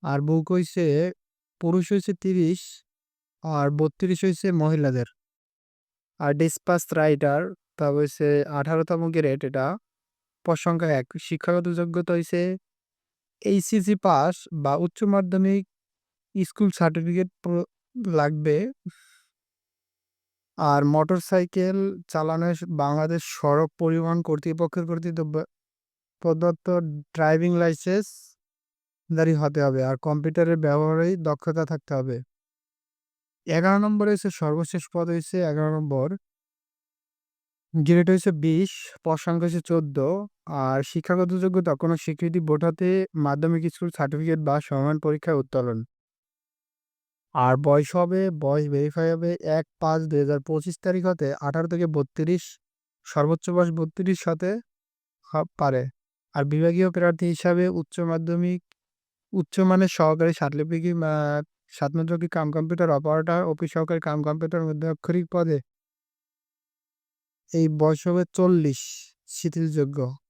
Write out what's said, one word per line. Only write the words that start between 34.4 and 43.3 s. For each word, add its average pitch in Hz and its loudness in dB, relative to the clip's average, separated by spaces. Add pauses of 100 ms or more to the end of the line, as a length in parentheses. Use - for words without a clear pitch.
পদ 170 -2
হইছে 170 -4
এগারো 156 0
নম্বর। 143 -2 (1700)
গ্রেড 165 4
হইছে 185 4
বিশ, 160 2 (320)
পদ 160 -2
সংখ্যা 170 -2
হইছে 170 -2
চোদ্দ। 156 -2 (480)
আর 135 -2
শিক্ষাগত 180 0
যোগ্যতা, 185 0
কোনো 165 0
স্বীকৃতি 165 -2
বোর্ড 151 0
হতে 170 0 (260)
মাধ্যমিক 156 0 (120)